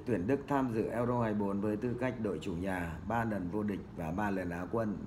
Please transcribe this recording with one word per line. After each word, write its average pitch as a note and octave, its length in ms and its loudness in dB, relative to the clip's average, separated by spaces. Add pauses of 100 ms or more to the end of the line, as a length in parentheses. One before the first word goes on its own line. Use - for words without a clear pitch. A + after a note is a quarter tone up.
tuyển G2+ 220 2
Đức C#3 200 4
tham C3 260 2
dự A2 140 2
Euro A#2+ 340 2
hai A2 120 2
bốn G2+ 280 2
với G#2 160 2
tư A#2+ 220 -2
cách B2+ 220 0
đội F#2+ 200 0
chủ F#2+ 120 -4
nhà, F2 540 -2
ba A2+ 160 2
lần G2 260 0
vô G#2+ 140 0
địch G2 180 -2 (140)
và E2 160 -2
ba G2+ 180 0
lần F#2 200 -2
Á F2 220 -4
quân A2 340 0